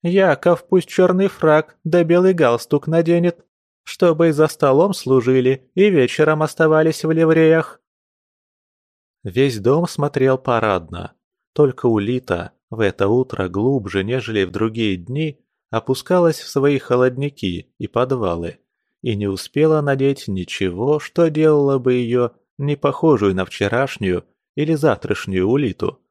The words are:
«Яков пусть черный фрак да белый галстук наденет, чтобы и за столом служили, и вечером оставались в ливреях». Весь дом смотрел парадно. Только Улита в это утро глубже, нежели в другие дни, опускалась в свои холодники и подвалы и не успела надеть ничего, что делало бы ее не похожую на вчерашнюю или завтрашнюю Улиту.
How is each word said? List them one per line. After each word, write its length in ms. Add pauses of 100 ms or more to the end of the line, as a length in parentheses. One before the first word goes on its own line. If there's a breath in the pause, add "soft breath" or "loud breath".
«Яков 640
пусть 220
черный 400
фрак 560
да 180
белый 300
галстук 560
наденет, 560 (400)
чтобы 440
и 40
за 160
столом 460
служили, 800
и 160
вечером 520
оставались 640
в 60
ливреях». 720 (1400)
Весь 360
дом 260
смотрел 520
парадно. 760 (380)
Только 340
Улита 680 (180)
в 100
это 280
утро 400
глубже, 560
нежели 400
в 60
другие 460
дни, 420 (320)
опускалась 680
в 80
свои 300
холодники 1000
и 80
подвалы 720 (440)
и 140
не 100
успела 540
надеть 480
ничего, 720
что 280
делало 500
бы 160
ее 380 (240)
не 200
похожую 580
на 100
вчерашнюю 800 (300)
или 200
завтрашнюю 760
Улиту. 520 (100)